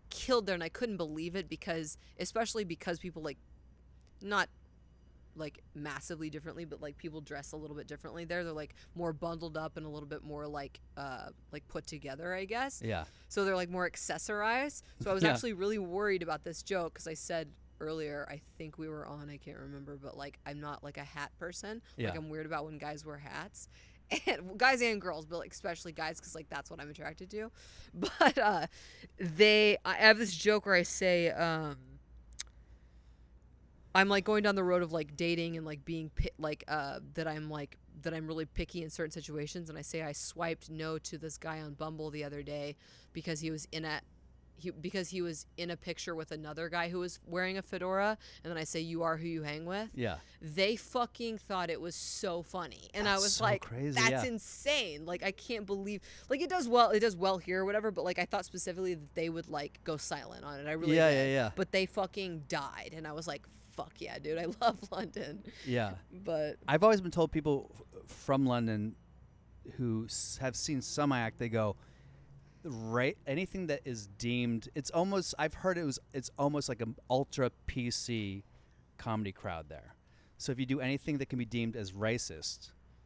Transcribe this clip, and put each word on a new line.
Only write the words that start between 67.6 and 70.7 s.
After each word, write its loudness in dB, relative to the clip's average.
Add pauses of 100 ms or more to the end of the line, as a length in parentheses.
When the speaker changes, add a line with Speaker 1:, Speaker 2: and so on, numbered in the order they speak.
Speaker 2:
f-, -16
from 4
London 2 (800)
who 0
s-, -4
have -2
seen 0